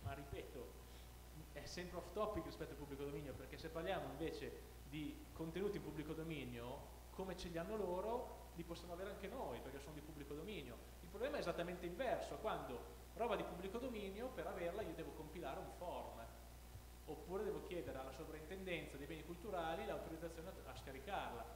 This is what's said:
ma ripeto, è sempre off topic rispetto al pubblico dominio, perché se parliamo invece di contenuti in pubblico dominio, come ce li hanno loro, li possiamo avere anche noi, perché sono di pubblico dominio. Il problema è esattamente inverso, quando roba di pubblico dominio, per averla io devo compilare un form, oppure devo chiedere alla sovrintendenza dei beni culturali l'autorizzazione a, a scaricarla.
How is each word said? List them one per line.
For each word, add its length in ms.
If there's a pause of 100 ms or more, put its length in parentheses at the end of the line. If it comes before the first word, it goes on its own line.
ma 100
ripeto, 580 (800)
è 140
sempre 320
off 160
topic 320
rispetto 260
al 60
pubblico 260
dominio, 300
perché 240
se 100
parliamo 440
invece 500 (260)
di 260 (200)
contenuti 420
in 80
pubblico 300
dominio, 800 (180)
come 240
ce 140
li 80
hanno 180
loro, 680 (120)
li 80
possiamo 300
avere 160
anche 180
noi, 320
perché 220
sono 140
di 60
pubblico 320
dominio. 440 (240)
Il 80
problema 260
è 40
esattamente 460
inverso, 500
quando 680 (140)
roba 200
di 60
pubblico 340
dominio, 580
per 100
averla 360
io 120
devo 180
compilare 480
un 180
form, 440 (840)
oppure 400
devo 200
chiedere 320
alla 140
sovrintendenza 840
dei 100
beni 160
culturali 600
l'autorizzazione 640
a, 220
a 40
scaricarla. 720 (100)